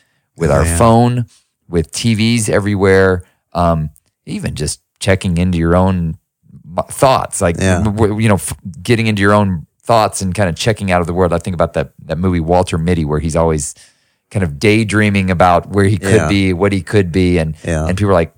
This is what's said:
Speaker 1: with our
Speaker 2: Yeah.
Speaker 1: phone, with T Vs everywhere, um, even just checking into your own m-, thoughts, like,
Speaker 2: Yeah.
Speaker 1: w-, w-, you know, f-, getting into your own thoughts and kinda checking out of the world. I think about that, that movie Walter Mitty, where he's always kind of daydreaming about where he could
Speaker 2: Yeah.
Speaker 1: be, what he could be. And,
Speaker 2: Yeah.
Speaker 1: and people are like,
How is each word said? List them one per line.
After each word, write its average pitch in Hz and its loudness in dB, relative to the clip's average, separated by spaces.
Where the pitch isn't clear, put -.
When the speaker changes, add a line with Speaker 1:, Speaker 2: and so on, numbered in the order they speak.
Speaker 1:
with 78 0
our 71 2
Speaker 2:
Yeah. 85 -2
Speaker 1:
phone, 120 2
with 82 -4
T 117 -2
Vs 110 0
everywhere, 95 2
um, 85 0
even 185 -8
just 71 -8
checking 95 0
into 90 0
your 82 2
own 90 0
m-, - -2
thoughts, - 0
like, 87 0
Speaker 2:
Yeah. 95 2
Speaker 1:
w-, 107 0
w-, 107 -2
you 113 4
know, 101 4
f-, - -6
getting 113 0
into 107 0
your 101 4
own 98 0
thoughts 110 0
and 92 -2
kinda 95 0
checking 101 -2
out 87 2
of 85 -4
the 87 -4
world. 87 2
I 85 0
think 92 -8
about 82 -2
that, 76 -4
that 78 -6
movie 90 0
Walter 90 0
Mitty, 82 0
where 76 -2
he's 78 -4
always 80 0
kind 104 -4
of 71 -6
daydreaming 104 0
about 87 2
where 98 2
he 101 2
could 98 0
Speaker 2:
Yeah. 80 0
Speaker 1:
be, 95 0
what 98 0
he 98 -2
could 95 0
be. 90 2
And, 80 -2
Speaker 2:
Yeah. 80 -2
Speaker 1:
and 90 -2
people 101 0
are - 4
like, 85 2